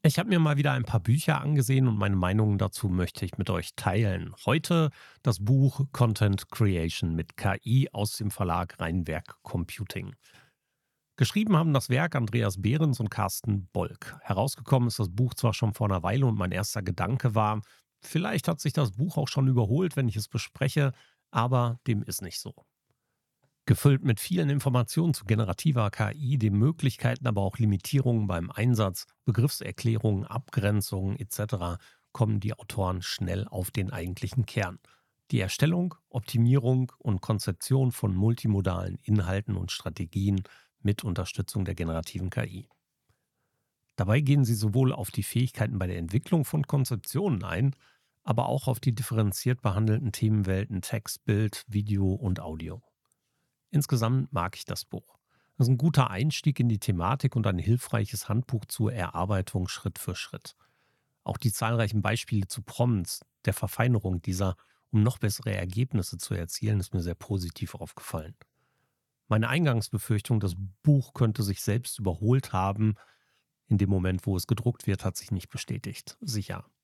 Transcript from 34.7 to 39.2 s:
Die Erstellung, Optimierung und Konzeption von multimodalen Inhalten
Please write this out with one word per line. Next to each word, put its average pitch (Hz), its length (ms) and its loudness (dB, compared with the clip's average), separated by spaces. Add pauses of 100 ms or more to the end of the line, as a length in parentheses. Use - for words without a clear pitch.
Die 113 80 2
Erstellung, 165 560 0 (140)
Optimierung 123 880 2
und 98 240 -2
Konzeption 120 680 0
von 98 240 -2
multimodalen 95 880 0
Inhalten 98 540 0